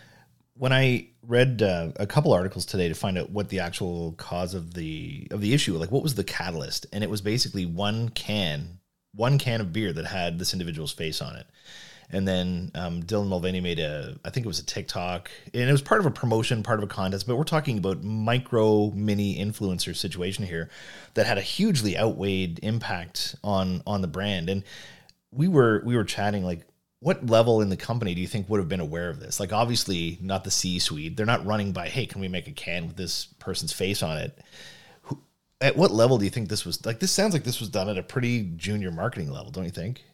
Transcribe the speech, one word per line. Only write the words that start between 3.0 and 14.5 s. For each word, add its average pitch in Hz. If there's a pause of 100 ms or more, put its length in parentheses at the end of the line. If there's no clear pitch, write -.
out 78
what 98
the 95
actual 85
cause 90
of 85
the, 80
of 104
the 104
issue, 123
like, 85
what 131
was 151
the 101
catalyst? 82
And 101
it 95
was 104
basically 101
one 104
can, 87 (340)
one 123
can 117
of 92
beer 101
that 80
had 87
this 92
individual's 82
face 80
on 64
it. 60 (600)
And 95
then, 90
um, 85
Dylan 101
Mulvaney 92
made 87
a, 76
I 90
think 117
it -
was 85